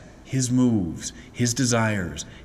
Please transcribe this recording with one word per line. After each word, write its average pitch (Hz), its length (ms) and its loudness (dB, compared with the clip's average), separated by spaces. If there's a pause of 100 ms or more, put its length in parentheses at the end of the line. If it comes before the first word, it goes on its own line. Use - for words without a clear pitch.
(240)
his 131 260 -2
moves, 113 640 2 (200)
his 120 220 0
desires, 110 720 0 (180)